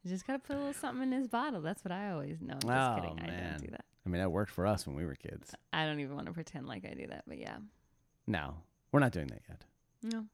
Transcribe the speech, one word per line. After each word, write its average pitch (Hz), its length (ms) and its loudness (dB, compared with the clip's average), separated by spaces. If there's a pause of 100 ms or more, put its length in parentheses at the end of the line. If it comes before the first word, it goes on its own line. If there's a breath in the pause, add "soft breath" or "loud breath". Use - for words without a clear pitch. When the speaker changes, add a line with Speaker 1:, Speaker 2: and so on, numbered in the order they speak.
Speaker 1:
You 180 80 -4
just 185 140 -2
gotta 269 120 0
put 277 160 -4
a 277 40 0
little 285 160 0
something 254 280 -2
in 262 100 4
his 254 140 2
bottle. 240 340 0
That's 160 240 -2
what 180 60 -2
I 196 220 -2
always, 156 280 -2
no, - 140 -6
I'm 135 60 -4
just - 120 0
Speaker 2:
Oh, 127 300 6
Speaker 1:
kidding. 82 180 -2
I - 60 -4
Speaker 2:
man. 87 260 -2
Speaker 1:
don't 76 100 -6
do - 100 -6
that. - 120 -10 (200)
Speaker 2:
I 90 40 -2
mean, 87 120 4
that 95 100 6
worked 98 220 2
for 90 140 4
us 104 200 4
when 71 80 -4
we 78 100 0
were 71 120 -2
kids. - 360 -10 (200)
Speaker 1:
I 160 120 4
don't 151 140 0
even 143 160 -4
wanna 160 180 -4
pretend 156 360 -8
like 101 160 -8
I - 100 -8
do - 140 -6
that, - 180 -8
but - 120 -10
yeah. - 180 -8 (720)
Speaker 2:
No, 76 280 0 (380)
we're 143 80 10
not 131 120 6
doing 78 160 -2
that - 200 -10
yet. - 160 -16 (380)
Speaker 1:
No. 220 320 -4